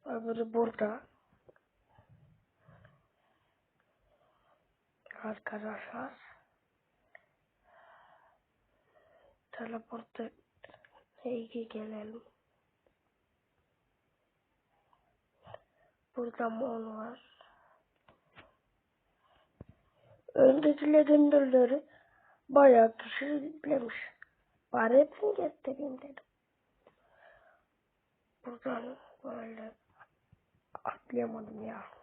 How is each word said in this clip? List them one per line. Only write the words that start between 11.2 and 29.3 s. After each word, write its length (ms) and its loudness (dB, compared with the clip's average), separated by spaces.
iyi 440 -10
gelelim. 540 -16
Burada 340 -6
mı 140 -6
on 320 -10
var? 420 -16
Öndeki 580 6
legendarları 920 6
bayağı 480 8
kişi 280 -10
yüklemiş. 680 -4
Bari 260 4
hepsini 360 2
göstereyim 640 -8
dedim. 260 -20
Buradan 520 -10
böyle 480 -16